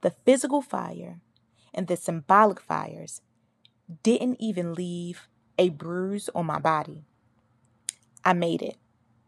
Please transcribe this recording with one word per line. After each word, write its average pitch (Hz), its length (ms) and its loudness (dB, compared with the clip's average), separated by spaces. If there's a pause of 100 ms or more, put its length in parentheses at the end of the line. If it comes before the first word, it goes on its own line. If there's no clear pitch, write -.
The 180 100 2 (140)
physical 269 380 4
fire 175 580 -10 (520)
and 185 160 -4
the 180 80 0
symbolic 185 640 4
fires - 600 -8 (840)
didn't 247 380 2
even 175 340 -4
leave 175 540 -8 (300)
a 180 100 6
bruise 180 640 -6
on 170 120 -2
my 151 120 -2
body. 156 460 0 (1200)
I 180 80 4
made 170 300 0
it. - 140 -8 (520)